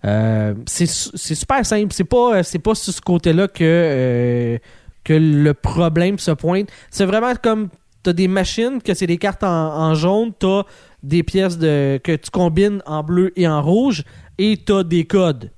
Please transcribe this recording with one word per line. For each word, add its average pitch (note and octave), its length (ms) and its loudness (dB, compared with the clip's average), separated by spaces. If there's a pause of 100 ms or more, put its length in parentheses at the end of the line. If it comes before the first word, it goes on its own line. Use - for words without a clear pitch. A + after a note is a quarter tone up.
Euh, G#2+ 480 0 (100)
c'est - 220 -2
su-, - 260 -6
c'est D#3+ 220 -8
super C4 320 -2
simple. G#3 260 0
C'est F#3 120 -2
pas, A#3+ 340 2
euh, F3+ 40 2
c'est E3 180 -6
pas G#3+ 140 0
sur G3 200 -6
ce - 80 -12
côté-là F3 440 2
que, - 160 -4
euh, B2 960 2 (460)
que - 80 0
le D3+ 400 4
problème E3+ 640 0
se - 120 -2
pointe. F3+ 400 -2 (200)
C'est - 140 -2
vraiment A3 300 0
comme A3 340 -2 (340)
t'as F3+ 120 0
des F#3 120 2
machines, A3 540 -2
que G3 140 -2
c'est F#3 120 -4
des E3+ 120 0
cartes - 260 -4
en, G3 40 0 (260)
en D#3+ 220 0
jaune, G3+ 420 0
t'as G3 240 0 (400)
des D#3+ 200 0
pièces F#3 360 -2
de, C#3+ 440 0
que D#3+ 140 -2
tu - 140 -10
combines F#3 560 0
en D#3 160 -6
bleu F3+ 340 0
et F3+ 100 2
en D3+ 140 2
rouge, F#3 440 2 (340)
et G#3 180 2
t'as G3 260 0
des E3+ 220 0
codes. D#3 540 0